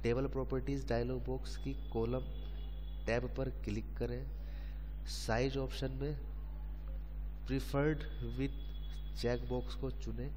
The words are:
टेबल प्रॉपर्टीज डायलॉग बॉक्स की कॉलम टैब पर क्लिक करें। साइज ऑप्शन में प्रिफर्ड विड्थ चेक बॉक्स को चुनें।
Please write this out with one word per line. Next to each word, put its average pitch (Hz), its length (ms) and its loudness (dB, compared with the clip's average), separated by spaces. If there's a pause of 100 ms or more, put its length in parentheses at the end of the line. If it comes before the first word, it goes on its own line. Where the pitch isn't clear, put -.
टेबल 120 260 4
प्रॉपर्टीज 135 600 0
डायलॉग 120 360 2
बॉक्स - 320 -2
की 135 160 0 (200)
कॉलम 120 400 2 (720)
टैब 120 180 4 (120)
पर 135 120 2 (140)
क्लिक 107 220 0 (120)
करें। 120 280 0 (840)
साइज 131 500 2
ऑप्शन 135 340 0
में 139 240 0 (1300)
प्रिफर्ड 143 560 4 (340)
विड्थ - 800 -2
चेक 120 320 2
बॉक्स 123 260 0
को 131 180 0
चुनें। 117 440 -2